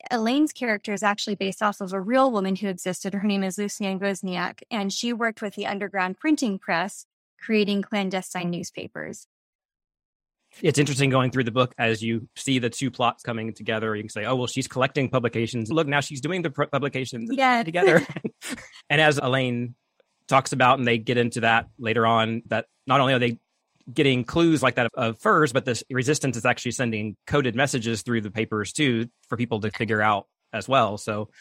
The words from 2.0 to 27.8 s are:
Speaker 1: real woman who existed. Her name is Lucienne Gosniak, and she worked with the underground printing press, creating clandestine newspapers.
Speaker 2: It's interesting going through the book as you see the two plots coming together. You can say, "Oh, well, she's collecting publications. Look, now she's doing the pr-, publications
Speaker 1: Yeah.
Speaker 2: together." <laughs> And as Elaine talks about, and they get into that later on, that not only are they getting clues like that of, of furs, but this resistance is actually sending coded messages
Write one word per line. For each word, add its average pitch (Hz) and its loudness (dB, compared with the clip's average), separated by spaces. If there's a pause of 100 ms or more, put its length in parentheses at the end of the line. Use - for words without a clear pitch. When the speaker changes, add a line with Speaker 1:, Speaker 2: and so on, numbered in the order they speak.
Speaker 1:
real 262 4
woman 190 0
who 202 -4
existed. 185 -6
Her 202 -2
name 196 2
is 190 -4
Lucienne 202 -4
Gosniak, 185 -4
and 202 -2
she 240 -4
worked 226 -2
with 202 -6
the 202 -6
underground 190 -4
printing 269 0
press, 185 -4 (340)
creating 208 0
clandestine 185 -4
newspapers. - -10 (1400)
Speaker 2:
It's 147 4
interesting 135 2
going 127 4
through 127 0
the 113 -2
book 123 0
as 113 0
you 113 -4
see 131 0
the 120 -2
two 135 -4
plots 117 -2
coming 113 -6
together. 110 -4
You 107 -6
can 107 -12
say, 104 -6
"Oh, 127 0
well, 123 -2
she's 131 -4
collecting 131 0
publications. 117 -2
Look, 156 2
now 143 2
she's 135 -8
doing 175 -4
the 160 -2
pr-, 143 -2
publications 131 -4
Speaker 1:
Yeah. 254 2
Speaker 2:
together." 175 4
<laughs> - -12 (760)
And 147 4
as 151 6
Elaine 123 0 (520)
talks 131 4
about, 131 6
and 123 0
they 117 4
get 117 0
into 117 0
that 113 4 (100)
later 113 2
on, 113 2
that 113 -2 (220)
not 131 6
only 135 4
are 123 2
they 120 0 (560)
getting 131 4
clues 165 2
like 123 4
that 120 2
of, - -2
of 113 -4
furs, 156 4
but 131 0
this 120 -2
resistance 127 0
is 113 -4
actually 123 0
sending 110 -4 (120)
coded 131 0
messages 117 0